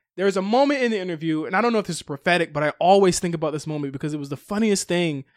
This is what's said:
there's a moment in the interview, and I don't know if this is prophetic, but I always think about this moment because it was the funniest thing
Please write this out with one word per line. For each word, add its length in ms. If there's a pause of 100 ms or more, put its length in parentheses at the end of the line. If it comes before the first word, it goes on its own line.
(160)
there's 200
a 60
moment 400
in 100
the 80
interview, 440
and 120
I 40
don't 120
know 80
if 80
this 80
is 60
prophetic, 500
but 100
I 60 (100)
always 400
think 160
about 180
this 140
moment 260
because 220
it 60
was 80
the 80
funniest 500
thing 380 (120)